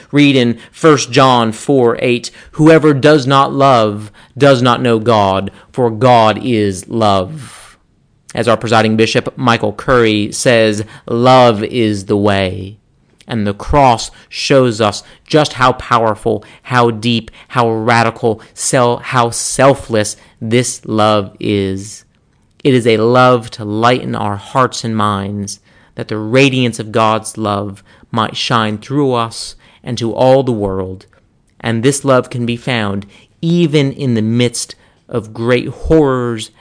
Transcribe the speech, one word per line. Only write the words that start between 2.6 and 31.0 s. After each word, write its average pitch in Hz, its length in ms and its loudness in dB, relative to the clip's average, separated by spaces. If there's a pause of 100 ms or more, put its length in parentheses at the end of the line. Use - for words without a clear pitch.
does 139 320 4
not 139 260 2
love 113 600 0 (240)
does 131 260 4
not 123 200 0
know 117 160 2
God, 98 520 0 (220)
for 120 180 0
God 110 540 4
is 104 440 -2
love." 104 920 -4 (560)
As 117 120 -4
our 113 100 2
presiding 110 400 0
bishop, 113 400 0
Michael 117 360 -2
Curry, 110 600 0
says, 110 520 2 (240)
"Love 120 560 4
is 107 400 -2
the 104 120 -2
way." 98 600 -2 (480)
And 110 200 -4
the 101 80 -4
cross 131 560 0 (180)
shows 127 520 0
us 104 220 -2 (240)
just 151 280 0
how 127 180 2
powerful, 113 720 -2 (180)
how 120 280 0
deep, 113 400 -4 (180)
how 120 220 -2
radical, 113 680 0 (140)
sel-, 120 440 0
how 120 320 -2
selfless 117 840 -2 (240)
this 120 460 -2
love 107 520 0
is. 98 680 -4 (600)
It 143 80 4
is 120 140 2
a 113 100 2
love 120 560 2
to 110 120 -14
lighten 117 500 -2
our 104 220 -6
hearts 120 460 -4
and 113 140 -6
minds, 101 640 -6 (340)
that 120 140 -12
the 110 80 -8
radiance 127 600 0
of 110 140 -10
God's 110 440 -2
love 101 460 -6 (280)
might 113 260 -4
shine 110 420 -2
through 135 340 -2
us 117 440 -6 (260)
and 120 160 -8
to 113 160 -4
all 131 280 4
the 123 100 -2
world. 95 540 -6 (540)